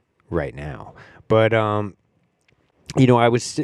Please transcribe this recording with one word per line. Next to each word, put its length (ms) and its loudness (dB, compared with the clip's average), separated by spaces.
right 280 -6
now. 360 -14
But, 260 2
um, 400 -2
you 100 4
know, 100 6
I 120 4
was, 360 -4